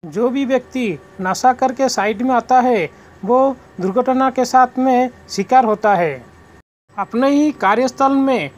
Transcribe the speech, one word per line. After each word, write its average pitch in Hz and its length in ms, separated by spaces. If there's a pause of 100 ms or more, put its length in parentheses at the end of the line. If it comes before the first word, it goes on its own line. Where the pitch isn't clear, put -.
जो 202 240
भी 269 160
व्यक्ति 247 540 (220)
नशा 190 320
करके 262 360
साइड 214 320
में 254 140
आता 240 240
है, 233 300 (360)
वो 262 320 (240)
दुर्घटना 247 480
के 254 160
साथ 254 220 (120)
में 254 300 (200)
शिकार 247 360
होता 214 300
है। 147 300 (720)
अपने 233 320
ही 294 220
कार्यस्थल 254 600
में 269 460